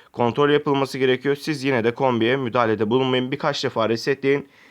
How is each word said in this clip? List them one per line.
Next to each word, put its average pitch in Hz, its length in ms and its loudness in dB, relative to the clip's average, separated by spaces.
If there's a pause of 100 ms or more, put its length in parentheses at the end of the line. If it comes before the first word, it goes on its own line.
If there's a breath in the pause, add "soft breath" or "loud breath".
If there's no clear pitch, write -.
(160 loud breath)
kontrol 120 340 2
yapılması 143 480 0
gerekiyor. 135 380 0
Siz 143 280 -6
yine 131 200 2
de 120 100 2
kombiye 123 440 2
müdahalede 110 520 0
bulunmayın. 127 420 0
Birkaç 143 320 -4
defa 113 260 -2
resetleyin. 139 600 -2 (220 soft breath)